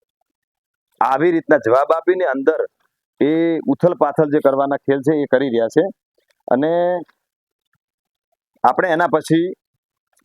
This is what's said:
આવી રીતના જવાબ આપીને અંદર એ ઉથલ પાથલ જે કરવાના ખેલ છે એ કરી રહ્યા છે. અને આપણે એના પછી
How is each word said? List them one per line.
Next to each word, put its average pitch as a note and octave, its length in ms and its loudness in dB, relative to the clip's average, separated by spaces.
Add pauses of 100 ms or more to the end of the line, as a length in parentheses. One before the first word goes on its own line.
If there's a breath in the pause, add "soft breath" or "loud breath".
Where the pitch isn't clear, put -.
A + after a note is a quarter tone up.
(1000)
આવી C#3 300 2
રીતના D#3 340 2
જવાબ C3 280 2
આપીને F3+ 320 0
અંદર C#3 340 -4 (640)
એ C#3+ 100 0 (360)
ઉથલ - 280 0
પાથલ D3+ 360 0
જે D3+ 80 0
કરવાના C#3 460 0
ખેલ C#3 160 0
છે D3 140 0
એ C#3+ 160 -2
કરી C3 220 0
રહ્યા A2+ 220 -2
છે. D#3+ 80 4 (640)
અને C#3+ 240 0 (1900)
આપણે D3+ 260 2
એના D#3+ 260 2
પછી D#3+ 300 0 (800)